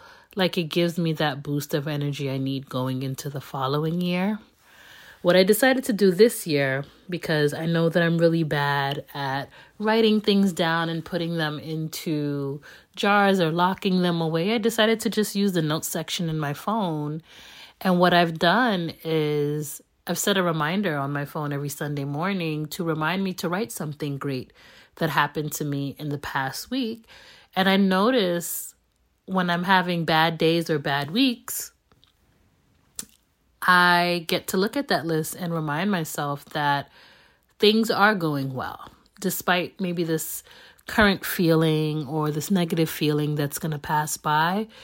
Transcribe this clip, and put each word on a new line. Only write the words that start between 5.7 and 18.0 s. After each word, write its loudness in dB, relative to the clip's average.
to 0
do 4
this 4
year, 0
because 0
I -6
know 2
that 4
I'm 2
really 4
bad -2
at -6
writing 4
things 2
down 0
and -4
putting -4
them -4
into -4
jars 4
or 2
locking 2
them 2
away, 0
I 0
decided 2
to -2
just -2
use 2
the 2
notes -2
section -4
in -2
my -2
phone. -4
And 2
what 0